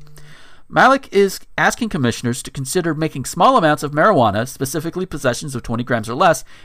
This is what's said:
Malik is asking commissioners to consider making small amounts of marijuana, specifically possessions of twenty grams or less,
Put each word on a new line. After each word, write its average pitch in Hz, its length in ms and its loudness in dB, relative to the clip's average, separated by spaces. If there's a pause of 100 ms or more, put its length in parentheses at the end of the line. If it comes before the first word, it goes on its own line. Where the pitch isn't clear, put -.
(680)
Malik 254 440 4
is 196 260 2 (200)
asking 208 320 0
commissioners 123 520 -2
to - 80 -12
consider 160 440 -4
making 151 320 -4
small 233 320 4
amounts 151 240 2
of 147 100 -6
marijuana, 131 560 2
specifically 160 580 -6
possessions 139 480 -4
of 117 80 -6
twenty 117 220 -4
grams 113 240 -2
or 117 60 -6
less, 165 280 2 (220)